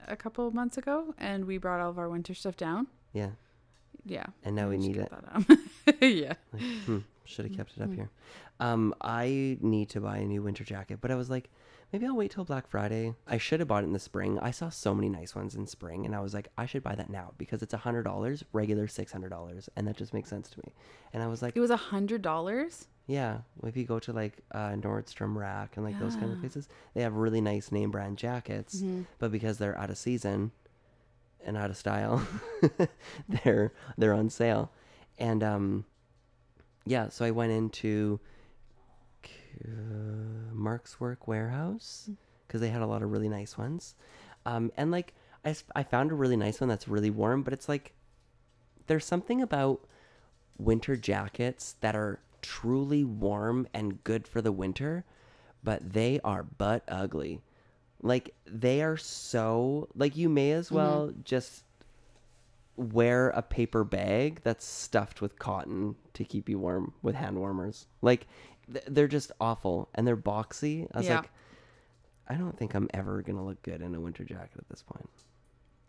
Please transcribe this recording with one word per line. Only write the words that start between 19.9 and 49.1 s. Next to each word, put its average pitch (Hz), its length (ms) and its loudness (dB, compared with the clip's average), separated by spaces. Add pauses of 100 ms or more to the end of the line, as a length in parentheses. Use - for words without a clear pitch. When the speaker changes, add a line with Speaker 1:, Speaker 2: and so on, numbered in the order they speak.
Speaker 2:
just - 180 -10
makes - 160 -6
sense 101 200 -10
to - 100 -20
me. - 140 -16 (400)
And 113 100 -2
I 117 40 -2
was 113 140 -6
like, 123 140 -4
Speaker 1:
It 240 60 2
was 240 100 4
a 233 60 4
hundred 202 440 -2
dollars? 190 680 -4 (180)
Speaker 2:
Yeah, 123 320 -2 (240)
if 120 140 -6
you 123 80 -2
go 117 140 0
to, 120 120 -8
like, 110 280 -4 (120)
uh, 104 220 -4
Nordstrom 104 640 -2
Rack 101 400 -6
and, 107 80 -4
like, 202 120 -4
those 226 200 -2
kind 214 120 -2
of 190 80 -4
Speaker 1:
Yeah. 175 40 -10
Speaker 2:
places, 147 260 -8 (260)
they 120 80 0
have 113 140 0
really 110 260 4
nice 104 300 0
name 104 200 0
brand 101 260 -4
jackets, 117 640 -6
Speaker 1:
Mm-hmm. 185 220 -4 (160)
Speaker 2:
but 113 120 0
because 107 260 0
they're 101 200 -2
out 101 120 -4
of 98 80 -8
season 107 540 0 (920)
and 104 100 -4
out 101 140 -2
of 98 80 -8
style, 107 500 0 (340)
<laughs> - 680 2
they're, 110 420 4 (260)
they're 107 160 6
on 110 160 4
sale. 113 400 2 (480)
And, 113 260 2
um, 101 420 0 (1000)
yeah, 113 240 0
so - 160 -2
I 113 60 2
went 113 200 2
into 107 680 0 (1500)
uh, 110 880 -6
Mark's 110 460 -2
Work 123 280 -4
Wearhouse, 135 840 -2
Speaker 1:
Mm. 202 80 -8 (300)
Speaker 2:
'cause 113 140 -2
they 117 80 4
had 117 120 0
a 107 60 2
lot 107 160 0
of 104 80 0
really 107 180 2
nice 104 280 -6
ones. 139 380 -6 (500)
Um, 117 320 0
and, 151 140 2
like, 175 220 -2 (320)
I 156 60 0
s-, - 120 -6 (120)
I 139 80 0
found 139 280 2
a 156 40 -2
really 127 220 4
nice 107 220 2
one 131 100 2
that's 107 180 -2
really 104 220 2
warm, 110 340 4
but 127 100 -2
it's, - 160 -6
like, 143 240 -4 (960)
there's 156 180 2
something 233 360 0